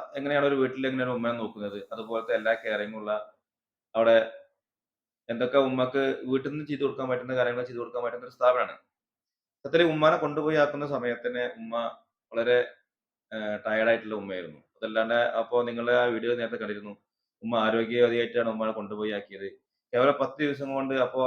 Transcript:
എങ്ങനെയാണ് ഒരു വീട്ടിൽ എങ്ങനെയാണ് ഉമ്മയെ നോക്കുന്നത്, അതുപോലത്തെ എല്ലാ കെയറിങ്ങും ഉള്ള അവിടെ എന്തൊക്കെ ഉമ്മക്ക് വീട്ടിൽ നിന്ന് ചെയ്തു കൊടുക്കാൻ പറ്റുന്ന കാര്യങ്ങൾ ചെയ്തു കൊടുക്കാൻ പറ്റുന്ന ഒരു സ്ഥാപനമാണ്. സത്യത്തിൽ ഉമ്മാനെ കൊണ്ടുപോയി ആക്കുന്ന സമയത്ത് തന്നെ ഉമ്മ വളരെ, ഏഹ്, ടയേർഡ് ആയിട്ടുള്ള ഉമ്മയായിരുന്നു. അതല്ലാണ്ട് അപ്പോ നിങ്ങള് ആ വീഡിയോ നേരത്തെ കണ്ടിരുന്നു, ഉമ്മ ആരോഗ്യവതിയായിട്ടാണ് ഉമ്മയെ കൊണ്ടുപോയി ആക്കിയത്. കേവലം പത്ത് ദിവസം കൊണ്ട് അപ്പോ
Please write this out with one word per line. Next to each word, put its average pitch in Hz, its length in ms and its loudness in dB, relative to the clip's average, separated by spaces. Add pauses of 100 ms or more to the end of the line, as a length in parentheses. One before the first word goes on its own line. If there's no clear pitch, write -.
(160)
എങ്ങനെയാണ് 143 300 0
ഒരു 143 100 2
വീട്ടിൽ 131 320 0
എങ്ങനെയാണ് 127 260 -2
ഉമ്മയെ 117 200 -2
നോക്കുന്നത്, 104 440 -8 (140)
അതുപോലത്തെ 113 440 -4
എല്ലാ 110 180 2
കെയറിങ്ങും 107 460 -4
ഉള്ള 104 120 -6 (840)
അവിടെ 113 220 6 (1120)
എന്തൊക്കെ 123 280 0
ഉമ്മക്ക് 127 460 2 (220)
വീട്ടിൽ 131 240 -2
നിന്ന് 151 160 -8
ചെയ്തു 143 180 -4
കൊടുക്കാൻ 131 260 -2
പറ്റുന്ന 127 260 -4
കാര്യങ്ങൾ 123 280 0
ചെയ്തു 123 160 -8
കൊടുക്കാൻ 120 240 -6
പറ്റുന്ന 120 220 -6
ഒരു - 80 -18
സ്ഥാപനമാണ്. 123 420 4 (920)
സത്യത്തിൽ 165 220 6
ഉമ്മാനെ 156 300 6
കൊണ്ടുപോയി 151 380 0
ആക്കുന്ന 143 320 2
സമയത്ത് 120 400 -4
തന്നെ 123 180 -2 (100)
ഉമ്മ 113 180 -12 (580)
വളരെ, 117 260 4 (760)
ഏഹ്, 107 260 -6
ടയേർഡ് 110 320 0
ആയിട്ടുള്ള 110 260 2
ഉമ്മയായിരുന്നു. 92 440 -8 (140)
അതല്ലാണ്ട് 113 400 -2
അപ്പോ 120 500 2
നിങ്ങള് 117 280 -2
ആ 123 140 4
വീഡിയോ 120 300 0
നേരത്തെ 117 200 -6
കണ്ടിരുന്നു, 104 380 -8 (500)
ഉമ്മ 117 140 -4
ആരോഗ്യവതിയായിട്ടാണ് 117 920 2
ഉമ്മയെ 110 220 -2
കൊണ്ടുപോയി 107 400 -6
ആക്കിയത്. 98 360 -8 (460)
കേവലം 135 260 4
പത്ത് 127 200 -2
ദിവസം 139 340 -4
കൊണ്ട് 135 200 -2
അപ്പോ 127 320 0